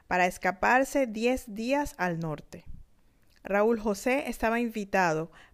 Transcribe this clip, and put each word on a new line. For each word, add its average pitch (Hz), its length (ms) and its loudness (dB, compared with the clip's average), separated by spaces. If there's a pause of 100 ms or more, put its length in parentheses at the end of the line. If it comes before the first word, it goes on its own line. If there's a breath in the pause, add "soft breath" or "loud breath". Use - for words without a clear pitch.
para 180 200 4
escaparse 233 840 2
diez 226 440 -2
días 254 460 -2
al 175 220 -2
norte. 160 460 -10 (760)
Raúl 214 380 2
José 233 480 -2
estaba 233 320 0
invitado, 190 720 0 (220 loud breath)